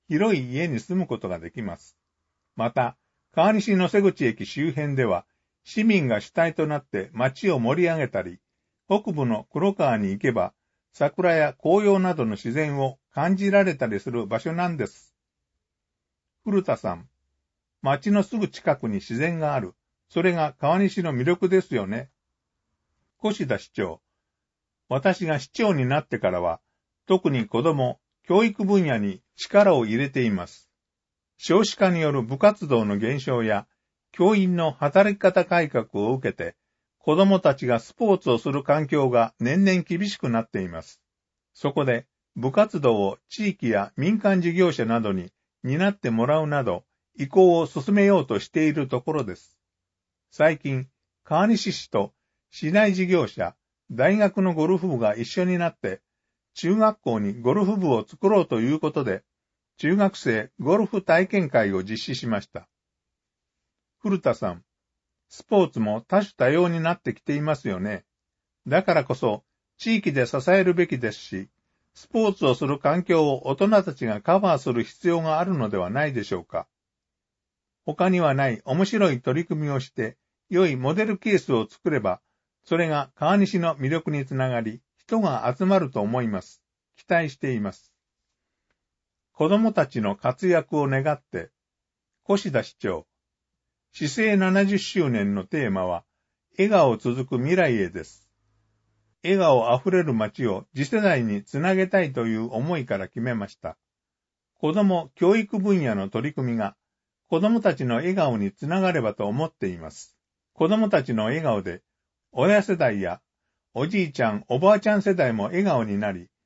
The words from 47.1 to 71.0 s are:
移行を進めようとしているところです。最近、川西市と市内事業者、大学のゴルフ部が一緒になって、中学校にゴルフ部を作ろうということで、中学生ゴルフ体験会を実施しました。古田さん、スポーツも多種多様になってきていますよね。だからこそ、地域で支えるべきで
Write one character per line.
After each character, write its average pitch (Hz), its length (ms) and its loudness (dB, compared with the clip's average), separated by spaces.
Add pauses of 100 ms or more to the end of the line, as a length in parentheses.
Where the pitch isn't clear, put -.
移 139 120 -6
行 180 300 6
を 160 80 2
進 156 280 -2
め 202 100 6
よ 196 180 6
う 131 40 -6
と 104 140 -2
し - 80 -14
て 156 180 2
い 151 60 2
る 143 160 -4
と 127 140 -2
こ 156 100 -4
ろ 143 120 -2
で 92 120 -10
す。 - 200 -20 (760)
最 156 260 2
近、 131 300 -4 (360)
川 170 220 2
西 220 260 0
市 - 180 -12
と 101 220 -2 (380)
市 156 200 -6
内 202 240 4
事 185 120 -2
業 175 200 2
者、 87 300 -6 (340)
大 143 260 2
学 202 260 2
の 185 120 0
ゴ 156 140 0
ル 185 100 2
フ 180 80 -6
部 143 120 -2
が 107 180 0
一 117 80 -6
緒 180 200 -4
に 180 140 0
な 170 120 -2
っ - 80 -16
て、 95 220 -6 (540)
中 180 220 0
学 220 240 2
校 113 180 0
に 104 220 -4
ゴ 123 140 2
ル 208 100 2
フ 208 120 0
部 175 160 0
を 110 140 0
作 - 220 -2
ろ 202 140 4
う - 40 -2
と 113 140 -2
い 127 120 0
う 156 60 0
こ 151 140 -2
と 147 100 -2
で、 101 220 -4 (540)
中 165 180 0
学 196 200 2
生 113 440 -2
ゴ 160 160 2
ル 220 100 2
フ 202 160 -4
体 175 240 4
験 185 220 -2
会 107 240 2
を 95 100 -2
実 110 160 -6
施 135 160 -8
し 127 120 -8
ま 107 140 -2
し - 80 -14
た。 - 200 -18 (1300)
古 196 220 -2
田 123 140 0
さ - 160 -6
ん、 87 140 -12 (640)
ス - 160 -20
ポ 196 200 4
ー 156 60 -4
ツ - 100 -6
も 107 220 -4
多 196 180 0
種 202 120 -4
多 127 180 2
様 175 180 2
に 165 120 -4
な 165 120 0
っ - 100 -8
て - 120 -6
き - 60 -20
て 147 140 -6
い 143 60 -4
ま 151 160 -2
す - 120 -8
よ 92 120 -4
ね。 101 240 -6 (600)
だ 160 160 2
か 180 120 2
ら 143 100 2
こ 135 100 -6
そ、 110 300 -2 (320)
地 226 200 -2
域 185 160 -2
で 131 140 0
支 139 120 -4 (120)
え 190 120 6
る 180 120 2
べ 175 120 2
き 131 120 -4
で 113 140 -4